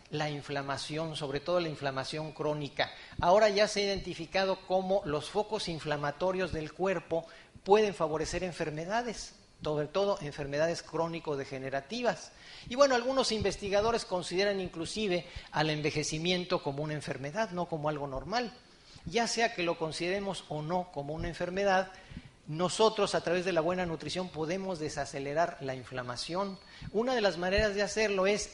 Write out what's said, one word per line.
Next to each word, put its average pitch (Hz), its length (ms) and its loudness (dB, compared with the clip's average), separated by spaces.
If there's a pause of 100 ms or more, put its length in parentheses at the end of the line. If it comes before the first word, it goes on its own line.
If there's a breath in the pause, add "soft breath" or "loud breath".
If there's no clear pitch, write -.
(100)
la 151 180 -2
inflamación, 143 880 -4
sobre 139 240 -4
todo 180 180 2
la 165 120 0
inflamación 139 600 -4
crónica. 147 600 -2 (260 loud breath)
Ahora 202 300 8
ya 208 180 4
se 202 140 -2
ha 202 40 2
identificado 185 840 -2
cómo 190 400 2
los 147 240 -2
focos 208 380 -2
inflamatorios 156 840 -2
del 156 220 -6
cuerpo 170 520 0 (380 loud breath)
pueden 208 300 6
favorecer 160 500 0
enfermedades, 175 880 -4 (320)
sobre 151 220 0
todo 196 340 2
enfermedades 147 600 -2
crónico-degenerativas. 156 1500 -4 (360 loud breath)
Y 240 60 -6
bueno, 269 200 8
algunos 247 380 2
investigadores 202 720 2
consideran 190 560 0
inclusive 175 640 -2 (260 loud breath)
al 156 200 2
envejecimiento 160 920 0
como 143 200 -4
una 156 100 -4
enfermedad, 151 600 -4
no 175 120 -2
como 151 240 -2
algo 143 180 -2
normal. 160 460 -4 (540 loud breath)
Ya 214 200 0
sea 226 280 2
que 175 80 -2
lo 170 160 0
consideremos 175 720 -2
o 151 100 -4
no 175 320 -2
como 143 220 -6
una 170 140 -4
enfermedad, 185 600 2 (560 loud breath)
nosotros 190 680 4
a 165 80 2
través 175 240 0
de 190 60 0
la 165 100 4
buena 180 240 0
nutrición 165 420 -4
podemos 175 500 -4
desacelerar 147 840 -2
la 131 120 -4
inflamación. 131 840 -6 (340 loud breath)
Una 240 220 0
de 233 80 2
las 180 160 4
maneras 196 360 2
de 202 80 2
hacerlo 196 440 2
es 208 280 2